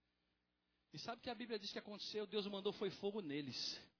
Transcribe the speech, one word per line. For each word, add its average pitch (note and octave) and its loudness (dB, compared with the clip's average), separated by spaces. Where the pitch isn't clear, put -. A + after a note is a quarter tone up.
E D#3 -10
sabe A#3 -4
o - -20
que - -4
a A#3+ -2
Bíblia A3+ -2
diz G3+ -4
que - -4
aconteceu? G#3 -2
Deus G3+ 2
mandou G3 2
foi G3 2
fogo G3+ 0
neles. C#3+ 0